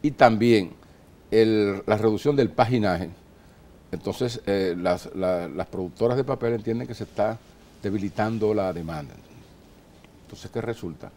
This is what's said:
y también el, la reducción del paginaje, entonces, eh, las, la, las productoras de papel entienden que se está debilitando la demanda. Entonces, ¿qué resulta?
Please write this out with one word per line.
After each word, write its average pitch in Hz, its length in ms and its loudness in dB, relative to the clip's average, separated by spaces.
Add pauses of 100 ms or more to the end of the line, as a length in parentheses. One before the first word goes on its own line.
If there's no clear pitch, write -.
y 147 80 0
también 113 600 6 (580)
el, 107 560 4
la 107 100 2
reducción 110 400 2
del 123 140 2
paginaje, 104 580 2 (800)
entonces, 117 540 -6
eh, 95 340 0
las, 90 360 -2
la, 90 340 -2
las 80 200 -6
productoras 113 500 -2
de 131 60 0
papel 120 280 -2
entienden 117 340 -4
que 120 80 -12
se 110 100 -10
está 110 340 -2 (440)
debilitando 107 720 -2
la 98 220 0
demanda. 82 400 -8 (1080)
Entonces, - 260 -16
¿qué 160 100 -6
resulta? 95 560 -8